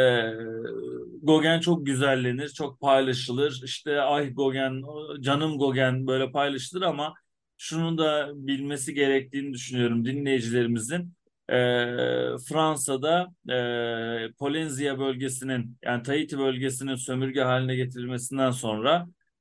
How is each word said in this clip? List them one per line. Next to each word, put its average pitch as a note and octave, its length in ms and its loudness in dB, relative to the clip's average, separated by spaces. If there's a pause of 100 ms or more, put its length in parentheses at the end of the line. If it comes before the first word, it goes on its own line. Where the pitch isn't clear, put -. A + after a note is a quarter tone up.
(1200)
Gauguin D#3 380 6
çok E3 260 2
güzellenir, C3 600 2
çok C#3 320 -8
paylaşılır. C3 840 2
İşte D3 360 -4
"Ay C#3+ 340 0
Gauguin, C3+ 500 0 (360)
canım C#3+ 380 0
Gauguin" C3 480 2
böyle C3 260 0
paylaşılır C#3+ 500 -2
ama D#3 320 -2 (440)
şunu E3 400 -2
da D3+ 360 2
bilmesi C#3 600 -4
gerektiğini C#3 580 0
düşünüyorum A#2+ 520 0
dinleyicilerimizin. B2 1080 0 (360)
Ee, - 60 2 (960)
Fransa'da, D#3 800 2 (200)
e, A#2 840 -2
Polenzia C#3+ 680 -2
bölgesinin, C3 840 -4
yani A#2+ 200 -2
Tahiti C#3+ 360 -2
bölgesinin C3+ 560 -2
sömürge C3 460 -2
haline B2+ 360 2
getirilmesinden B2+ 720 -2
sonra, B2 560 0 (340)